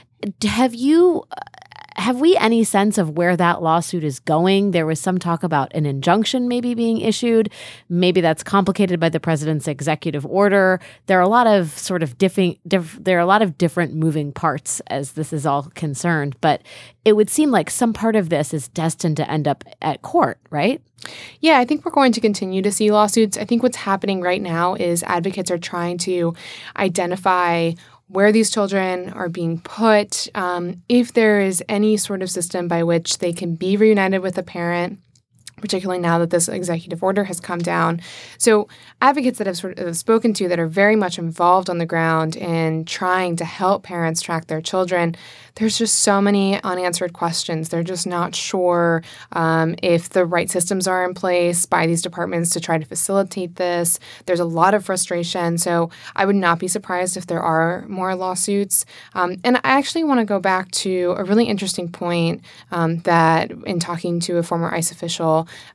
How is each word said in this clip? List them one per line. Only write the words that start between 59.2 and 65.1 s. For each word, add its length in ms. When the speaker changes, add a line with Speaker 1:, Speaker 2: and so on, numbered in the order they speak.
Speaker 2:
and 140
I 40
actually 240
wanna 220
go 140
back 340
to 440
a 60
really 220
interesting 460
point, 520
um, 300
that 500
in 140
talking 400
to 180
a 60
former 280
ice 200
official, 560